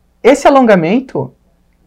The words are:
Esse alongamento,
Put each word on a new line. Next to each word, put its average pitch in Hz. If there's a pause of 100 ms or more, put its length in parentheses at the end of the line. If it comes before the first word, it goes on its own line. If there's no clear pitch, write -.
(240)
Esse 277
alongamento, 220 (540)